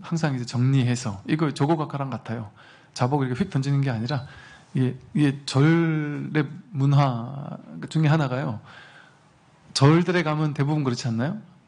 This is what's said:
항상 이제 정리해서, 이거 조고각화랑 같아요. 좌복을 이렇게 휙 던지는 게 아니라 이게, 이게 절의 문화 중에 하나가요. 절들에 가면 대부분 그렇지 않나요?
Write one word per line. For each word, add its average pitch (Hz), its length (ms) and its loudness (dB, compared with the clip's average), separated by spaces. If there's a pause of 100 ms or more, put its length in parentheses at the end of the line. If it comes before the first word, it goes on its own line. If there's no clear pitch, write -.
항상 156 320 -2
이제 123 100 -4
정리해서, 123 840 0
이거 160 260 0
조고각화랑 143 580 -2
같아요. 117 400 -8 (440)
좌복을 131 340 0
이렇게 127 160 -2
휙 190 60 -10
던지는 139 300 0
게 139 100 0
아니라 120 360 -4 (480)
이게, 127 240 0 (160)
이게 139 320 2
절의 151 1000 2 (240)
문화 139 840 0 (320)
중에 156 180 0
하나가요. 139 540 0 (1120)
절들에 170 480 6
가면 151 320 0
대부분 143 300 0
그렇지 123 240 -2
않나요? 127 300 -2 (300)